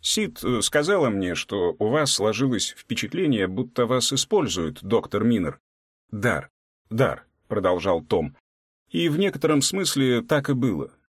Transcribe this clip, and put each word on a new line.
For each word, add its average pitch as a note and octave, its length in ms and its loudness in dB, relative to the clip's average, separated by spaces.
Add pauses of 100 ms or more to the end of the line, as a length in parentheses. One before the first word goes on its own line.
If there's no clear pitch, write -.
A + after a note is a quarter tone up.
«Сид, - 420 -2
э, A2+ 200 0
сказала D3+ 480 2
мне, F#2+ 240 -2
что F2 440 -2
у G#2+ 100 0
вас C#3+ 240 2
сложилось A2 640 0
впечатление, A#2+ 720 -2
будто A#2+ 380 -2
вас B2 280 0
используют, A2+ 720 -2
доктор G2+ 420 0
Миннер». G2 360 0 (500)
«Дар, G2+ 400 -2 (380)
Дар», A2+ 380 -2 (220)
продолжал F2+ 540 0
Том. D#2 320 -2 (560)
«И E3+ 200 0
в D3+ 80 0
некотором D#3 420 2
смысле C#3 600 0
так C#3 260 0
и C#3+ 60 2
было. A#2 360 -2 (220)